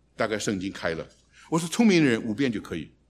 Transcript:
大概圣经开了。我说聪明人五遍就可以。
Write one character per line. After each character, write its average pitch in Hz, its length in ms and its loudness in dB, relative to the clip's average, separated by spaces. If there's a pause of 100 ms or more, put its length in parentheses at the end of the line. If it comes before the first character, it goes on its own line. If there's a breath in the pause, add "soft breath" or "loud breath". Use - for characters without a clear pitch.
(140)
大 117 120 -2
概 104 120 -4
圣 101 220 -4
经 95 100 -6
开 85 240 -6
了。 78 120 -10 (440 soft breath)
我 165 80 0
说 165 100 -4
聪 233 160 2
明 175 200 6
人 113 180 2
五 113 100 -4
遍 131 180 0
就 104 100 -6
可 - 160 -10
以。 71 160 -12 (180)